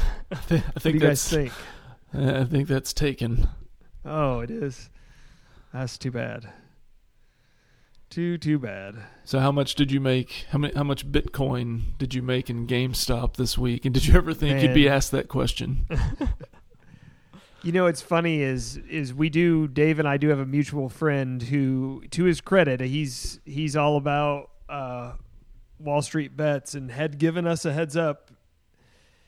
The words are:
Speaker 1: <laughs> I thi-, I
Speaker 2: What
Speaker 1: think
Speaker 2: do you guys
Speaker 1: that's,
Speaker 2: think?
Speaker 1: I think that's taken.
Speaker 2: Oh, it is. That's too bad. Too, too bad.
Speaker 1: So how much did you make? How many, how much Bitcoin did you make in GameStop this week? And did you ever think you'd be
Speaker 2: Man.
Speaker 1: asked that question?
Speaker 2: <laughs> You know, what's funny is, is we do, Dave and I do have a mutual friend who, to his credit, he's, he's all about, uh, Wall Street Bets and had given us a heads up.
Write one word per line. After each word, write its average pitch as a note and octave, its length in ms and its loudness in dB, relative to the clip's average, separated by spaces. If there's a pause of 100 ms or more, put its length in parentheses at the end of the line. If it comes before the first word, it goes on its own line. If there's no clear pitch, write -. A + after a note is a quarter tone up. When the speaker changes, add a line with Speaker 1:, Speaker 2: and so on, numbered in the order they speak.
Speaker 1:
<laughs> - 260 -2
I F3+ 40 -8
thi-, - 200 0
I D3 40 4
Speaker 2:
What - 220 -4
Speaker 1:
think D#3+ 160 2
Speaker 2:
do D3+ 80 2
you - 60 8
guys - 180 0
Speaker 1:
that's, - 0 -
Speaker 2:
think? C#3+ 240 0 (600)
Speaker 1:
I C3+ 280 2
think C#3 240 0
that's C3+ 240 -2
taken. B2 560 2 (560)
Speaker 2:
Oh, C#3+ 360 -2
it A#2+ 100 -6
is. F3 400 -8 (840)
That's B2+ 280 -8
too C3 100 -6
bad. A#2 400 -8 (1600)
Too, E3+ 300 -4
too D3+ 180 2
bad. G2+ 380 -8 (300)
Speaker 1:
So C3+ 140 0
how C#3 120 4
much C#3+ 240 0
did C#3 160 2
you C#3 100 2
make? B2+ 480 -2
How C#3+ 80 0
many, D3 160 0
how C#3+ 100 0
much C#3 220 -4
Bitcoin B2+ 920 -2
did B2+ 160 -4
you B2+ 80 -4
make B2+ 260 -2
in A#2 160 -4
GameStop B2 680 0
this B2+ 240 -2
week? B2 260 0
And C3 80 2
did B2 140 4
you - 80 10
ever D#3+ 180 6
think C#3+ 300 2
you'd B2+ 100 6
be C#3+ 120 8
Speaker 2:
Man. C#3 100 6
Speaker 1:
asked C3+ 160 0
that C3+ 160 0
question? C3 640 -2
Speaker 2:
<laughs> D#3 60 -2 (1700)
You E3+ 80 -4
know, F#3 120 4
what's E3+ 200 2
funny E3 400 2
is, C3 340 -4 (100)
is C#3+ 280 -6
we D#3 140 2
do, D#3+ 380 4
Dave D3 320 2
and D3+ 80 2
I C#3+ 100 2
do D3 120 2
have C#3+ 100 2
a C3+ 60 -2
mutual C#3 440 -2
friend C3+ 520 -2
who, C3+ 720 -2
to E3+ 120 0
his F3 160 4
credit, D3 400 2
he's, C3 640 -4
he's D3 300 -4
all D3 220 4
about, C#3+ 540 -2 (180)
uh, B2 440 -8 (680)
Wall D3 240 0
Street C#3 340 -4
Bets D3 380 -2
and C3 160 -10
had D3 260 -4
given E3 300 2
us E3+ 180 -2
a D3+ 80 0
heads D#3 240 -2
up. D#3 320 -2 (1000)